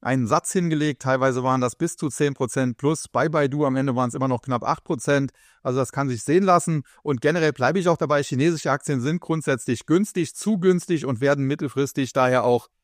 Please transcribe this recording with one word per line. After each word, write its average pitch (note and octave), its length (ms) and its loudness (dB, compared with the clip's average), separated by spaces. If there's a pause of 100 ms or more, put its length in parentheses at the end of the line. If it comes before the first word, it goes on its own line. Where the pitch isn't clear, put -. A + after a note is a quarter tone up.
einen B2+ 280 0
Satz D3+ 240 0
hingelegt. D#3 500 -2
Teilweise C3 400 0
waren B2+ 180 0
das B2 140 0
bis - 220 -4
zu D#3+ 120 -4
zehn C#3+ 240 0
Prozent B2+ 440 -2
plus. D3+ 320 -2
Bei C3 200 0
Baidu D3 360 0
am C3 100 0
Ende C3+ 220 0
waren B2+ 120 0
es A#2 60 -8
immer C3+ 140 -2
noch B2+ 140 -2
knapp B2 200 -4
acht - 220 -4
Prozent. C#3 480 0 (320)
Also C3 160 0
das B2+ 100 -2
kann C#3 180 -2
sich A#2+ 140 -4
sehen F3 220 4
lassen. E3 400 2 (180)
Und C#3 180 -2
generell D#3 320 2
bleibe C3+ 280 0
ich F3 80 0
auch E3 80 4
dabei, D3 260 0
chinesische D3 480 0
Aktien C#3 300 -2
sind D#3 200 -2
grundsätzlich - 680 -2
günstig, F3 500 0
zu G#3 240 0
günstig F3 440 2
und B2+ 160 -4
werden C#3 260 2
mittelfristig C#3 680 -2
daher B2+ 320 2
auch B2 240 2 (160)